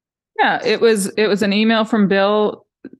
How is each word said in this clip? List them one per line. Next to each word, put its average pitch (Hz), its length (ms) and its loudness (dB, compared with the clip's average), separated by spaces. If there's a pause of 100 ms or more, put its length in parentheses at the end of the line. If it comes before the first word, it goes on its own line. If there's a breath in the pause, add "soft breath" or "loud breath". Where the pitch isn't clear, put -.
(400)
Yeah, 214 260 0
it 214 160 -2
was, 214 260 2 (100)
it 214 100 2
was 190 160 0
an 196 100 -2
email 220 320 2
from 208 220 0
Bill 202 580 0 (340)